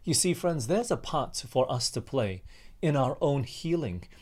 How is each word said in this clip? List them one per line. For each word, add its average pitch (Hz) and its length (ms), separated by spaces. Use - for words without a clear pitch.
You 170 100
see, 180 220
friends, 160 320
there's 208 240
a 170 60
part - 500
for 127 240
us 123 180
to 120 120
play 101 420
in 151 160
our 135 260
own 143 220
healing, 147 600